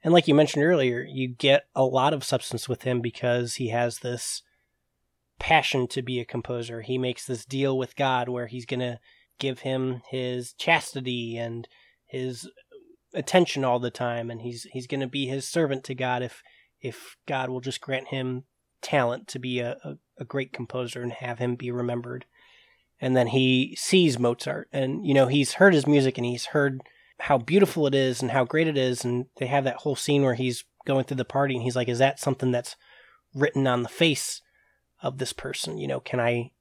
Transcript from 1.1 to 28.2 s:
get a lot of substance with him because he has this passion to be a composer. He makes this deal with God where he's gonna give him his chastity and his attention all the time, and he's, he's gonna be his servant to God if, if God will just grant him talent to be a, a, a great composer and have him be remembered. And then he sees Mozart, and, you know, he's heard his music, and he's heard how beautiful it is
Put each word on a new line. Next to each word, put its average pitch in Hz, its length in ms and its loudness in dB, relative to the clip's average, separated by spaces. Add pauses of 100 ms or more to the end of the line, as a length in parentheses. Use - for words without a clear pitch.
get 135 440 4
a 131 120 4
lot 131 280 2
of 139 120 -4
substance - 440 -4
with 120 140 -4
him 123 180 0
because 120 540 -2
he 123 140 -4
has 120 300 -2
this - 440 -8 (960)
passion 139 480 2
to 135 140 -6
be 123 180 -4
a 117 60 -6
composer. 117 560 -8
He 127 160 -4
makes 127 280 -4
this 120 200 -8
deal 135 320 0
with 127 180 -4
God 127 340 0
where 120 180 -4
he's 120 180 -12
gonna 123 340 -4 (400)
give 131 200 -4
him 131 500 -4
his 123 440 -6
chastity 123 840 -2
and 117 300 -8 (460)
his 127 340 -8 (680)
attention 151 520 2
all 123 140 2
the 120 120 -4
time, 117 400 -4
and 113 100 -10
he's, 120 300 -10
he's 127 160 -10
gonna 135 200 -4
be 135 200 -4
his 131 200 -4
servant 139 380 0
to 135 100 -8
God 123 280 -2
if, - 180 -10 (400)
if - 360 -12 (100)
God 131 220 -2
will 127 120 -6
just 127 200 -8
grant 131 260 -6
him 127 360 -4 (380)
talent 123 480 0
to 131 100 -10
be 123 200 -4
a, 120 240 -4
a, 147 140 -12 (220)
a 135 60 -10
great 135 280 -6
composer 123 480 -8
and 120 120 -4
have 123 260 -8
him 123 160 0
be 123 160 -8
remembered. 120 540 -4 (760)
And 131 160 2
then 120 100 6
he 127 500 2
sees 165 420 4
Mozart, 120 520 -2
and, 139 340 -2
you 147 80 4
know, 135 140 8
he's 139 260 2
heard 190 200 8
his 143 140 4
music, 139 300 4
and 120 80 -2
he's 120 220 -4
heard 139 340 0 (380)
how 143 180 2
beautiful 165 500 4
it 135 80 2
is 131 260 2